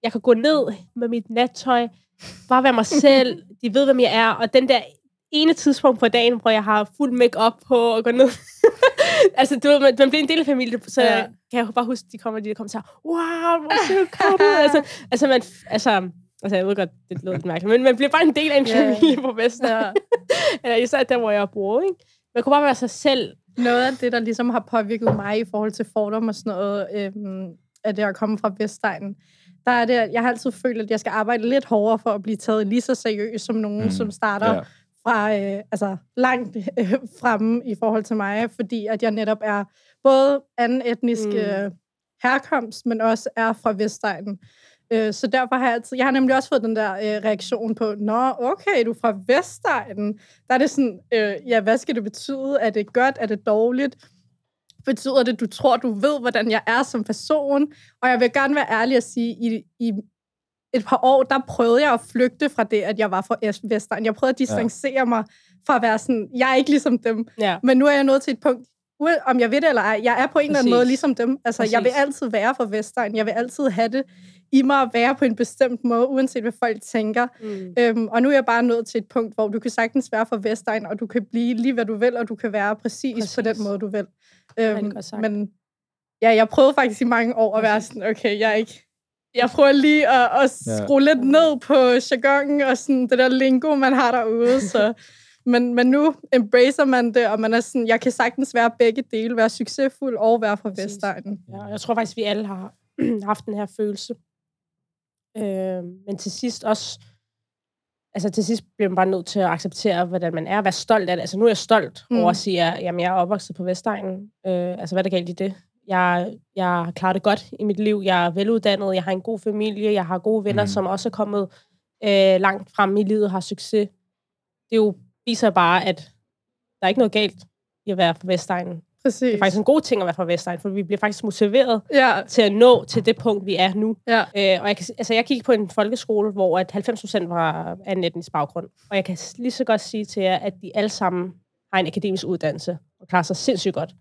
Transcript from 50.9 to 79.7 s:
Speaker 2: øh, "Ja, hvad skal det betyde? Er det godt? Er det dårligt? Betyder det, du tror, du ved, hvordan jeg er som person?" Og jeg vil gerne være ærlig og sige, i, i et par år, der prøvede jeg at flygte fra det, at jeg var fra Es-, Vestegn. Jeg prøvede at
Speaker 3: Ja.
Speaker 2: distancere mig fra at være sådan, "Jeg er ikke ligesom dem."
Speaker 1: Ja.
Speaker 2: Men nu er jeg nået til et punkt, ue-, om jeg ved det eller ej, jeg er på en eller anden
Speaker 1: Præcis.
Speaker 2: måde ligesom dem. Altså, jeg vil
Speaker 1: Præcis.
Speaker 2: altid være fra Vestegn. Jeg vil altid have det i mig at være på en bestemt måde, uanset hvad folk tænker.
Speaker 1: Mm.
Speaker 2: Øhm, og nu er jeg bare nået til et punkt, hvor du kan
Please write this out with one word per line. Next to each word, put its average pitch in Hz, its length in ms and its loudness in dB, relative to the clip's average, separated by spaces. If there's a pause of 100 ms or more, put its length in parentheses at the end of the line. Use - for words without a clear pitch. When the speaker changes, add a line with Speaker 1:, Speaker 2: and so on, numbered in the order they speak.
Speaker 2:
øh, 208 220 0 (120)
"Ja, 233 140 2
hvad 220 160 2
skal - 180 -4
det 226 80 -4
betyde? 269 580 -6
Er 220 80 0
det 208 240 -6
godt? 262 260 2
Er 226 60 -4
det 208 200 -6
dårligt? 247 520 0 (880)
Betyder 262 380 0
det, 233 160 -2
du 226 80 -4
tror, 240 300 2
du 240 160 -4
ved, 277 260 0
hvordan 233 320 -2
jeg 220 160 0
er 240 160 2
som 233 200 -4
person?" 285 640 -2 (340)
Og 254 80 2
jeg 247 100 2
vil 240 140 4
gerne 277 220 2
være 285 140 0
ærlig 233 280 0
og 233 60 2
sige, 233 280 -6
i, 226 320 -4 (160)
i 233 120 -2 (840)
et 240 120 0
par - 180 0
år, 262 200 6
der 269 240 0
prøvede 233 360 2
jeg 285 100 2
at 226 80 -2
flygte 254 480 -2
fra - 140 -2
det, 214 180 0
at 190 180 -4
jeg 208 120 0
var 190 100 -2
fra 233 140 -4 (100)
Es-, 208 140 -4 (100)
Vestegn. 214 360 -4
Jeg 220 100 -2
prøvede 262 200 0
at - 40 -20
Speaker 3:
Ja. 269 40 0
Speaker 2:
distancere 240 640 -2
mig 233 180 0 (440)
fra - 80 2
at 208 60 2
være 220 160 0
sådan, 214 380 -4
"Jeg 254 160 2
er 262 40 2
ikke 262 140 2
ligesom 285 280 2
dem." 226 300 -4 (120)
Speaker 1:
Ja. 190 240 0
Speaker 2:
Men 254 140 4
nu 269 80 4
er 294 60 6
jeg 277 120 2
nået 269 180 2
til 277 120 -4
et 226 60 -8
punkt, 254 280 -2 (360)
ue-, 320 220 0
om 254 140 0
jeg 233 120 2
ved 285 100 2
det 320 80 4
eller 247 120 2
ej, 208 220 0
jeg 240 200 2
er 269 40 0
på 302 120 2
en 294 60 2
eller 285 140 0
anden 247 120 2
Speaker 1:
Præcis. 240 80 4
Speaker 2:
måde 247 60 4
ligesom 262 300 0
dem. 254 300 -2
Altså, 233 260 -2
jeg 233 120 2
vil 247 60 2
Speaker 1:
Præcis. 277 120 -2
Speaker 2:
altid 277 280 -2
være 226 260 0
fra 262 140 -2
Vestegn. 214 460 -6
Jeg 214 100 0
vil 220 60 -4
altid 240 380 -2
have 220 180 0
det 262 160 -2 (480)
i 269 100 6
mig 269 200 2
at 247 120 0
være 240 220 2
på 285 100 0
en 220 100 0
bestemt 240 480 -2
måde, 240 240 2
uanset 262 360 -2
hvad 226 160 -4
folk 220 220 -2
tænker. 220 460 -2 (140)
Speaker 1:
Mm. 190 380 -10
Speaker 2:
Øhm, 226 280 2
og 233 140 0
nu 262 80 4
er 294 40 4
jeg 269 120 4
bare 233 180 0
nået 233 240 0
til - 100 -6
et 214 100 -6
punkt, 226 280 -4
hvor 220 120 0
du 214 120 -4
kan 226 120 -6